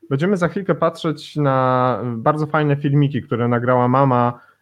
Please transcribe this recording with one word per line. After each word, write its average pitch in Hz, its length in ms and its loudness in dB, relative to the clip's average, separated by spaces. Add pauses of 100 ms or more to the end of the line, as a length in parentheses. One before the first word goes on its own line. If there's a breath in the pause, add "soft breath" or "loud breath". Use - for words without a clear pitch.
(100)
będziemy 175 260 0
za 175 120 0
chwilkę 180 260 -2
patrzeć 160 600 -4
na 127 680 2
bardzo 147 420 -2
fajne 147 300 0
filmiki, 143 460 0
które 120 260 -2
nagrała 123 400 2
mama, 123 520 2 (220 loud breath)